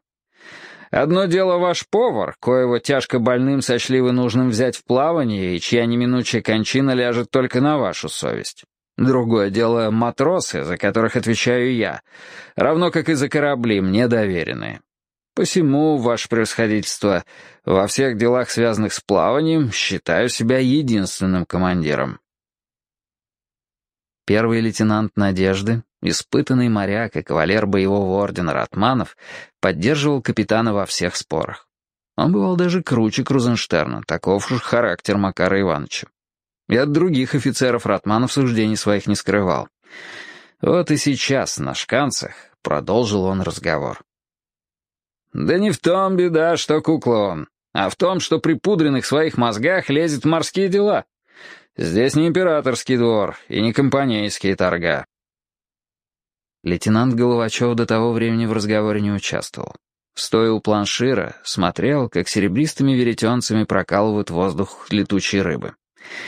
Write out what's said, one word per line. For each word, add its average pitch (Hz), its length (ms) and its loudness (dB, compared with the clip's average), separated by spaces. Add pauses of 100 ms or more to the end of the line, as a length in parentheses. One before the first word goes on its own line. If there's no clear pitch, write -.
(920)
"Одно 165 340 2
дело 185 320 2
ваш 175 300 -2
повар, 196 520 0
коего 123 400 2
тяжко 131 400 0
больным 127 420 0
сочли 127 400 0
вы 123 100 2
нужным 123 380 2
взять 120 260 0
в - 100 -18
плавание, 120 680 0
и 85 40 -4
чья 117 260 2
неминучая 120 560 0
кончина 117 500 0
ляжет 120 380 0
только 127 320 0
на 147 160 2
вашу 90 320 -4
совесть. - 560 -8 (320)
Другое 113 540 2
дело — 113 400 2
матросы, 117 720 0
за 85 140 -4
которых 113 380 0
отвечаю 123 600 0
я, 101 260 -2 (540)
равно 160 360 2
как 160 160 -2
и 165 60 2
за 139 160 0
корабли, 127 520 0
мне 101 260 2
доверенные. 85 760 -2 (540)
Посему, 156 640 2
ваше 120 300 0
превосходительство, 107 960 0 (400)
во 95 240 2
всех 131 300 0
делах, 120 320 2
связанных 107 420 0
с - 80 -8
плаванием, 135 720 2
считаю 92 560 -2
себя 120 300 0
единственным 110 880 0
командиром". 82 760 -2 (2000)
Первый 113 340 2
лейтенант 107 560 0
"Надежды", 98 680 0 (180)
испытанный 123 680 0
моряк 104 460 -2
и 82 80 -4
кавалер 87 420 0
боевого 98 560 2
ордена 87 320 -2
"Ратманов", 117 600 -2 (440)
поддерживал 135 600 0
капитана 110 520 0
во 101 120 -2
всех - 300 -4
спорах. - 520 -6 (500)
Он 156 140 2
бывал 190 240 2
даже 175 280 0
круче 113 400 0
Крузенштерна, 104 840 0
таков 90 460 -2
уж 123 100 -2
характер 104 560 0
Макара 95 420 0
Ивановича. 80 480 -2 (600)
И - 80 2
от 143 160 2
других 147 420 0
офицеров 123 520 0
"Ратманов" 107 460 0
суждений 110 440 2
своих 104 320 -2
не 104 80 2
скрывал. 95 540 0 (920)
"Вот 170 300 2
и 151 60 2
сейчас, 135 600 -2
на 67 160 -6
шканцах", — - 600 -2 (280)
продолжил 101 640 0
он 95 180 -2
разговор. 80 600 -4 (1300)
"Да 139 280 0
не 208 120 2
в - 60 -4
том 190 400 0
беда, 165 400 2
что 151 240 0
кукла 123 360 0
он, 92 300 -2 (240)
а 98 180 -2
в - 60 -6
том, 180 240 0
что 160 200 -2
при 156 160 0
пудренных 151 500 0
своих 156 320 0
мозгах 120 520 0
лезет 147 340 0
в 147 40 0
морские 165 420 0
дела. 196 360 2 (720)
Здесь 110 380 0
не 160 120 4
императорский 147 680 0
двор 113 400 0 (100)
и - 140 -2
не 113 100 2
компанейские 113 840 0
торга". 85 500 0 (1600)
Лейтенант 110 500 0
Головачев 120 640 0
до 113 100 0
того 113 260 0
времени 113 340 0
в 107 80 -2
разговоре 107 480 0
не 101 100 0
участвовал. - 640 -6 (400)
Стоя 113 360 2
у 110 80 0
планшира, 107 840 0
смотрел, 98 640 0
как 87 180 -2
серебристыми 135 640 0
веретенцами 117 720 0
прокалывают 101 680 0
воздух 90 580 -2
летучие 98 540 0
рыбы. 78 320 -6 (520)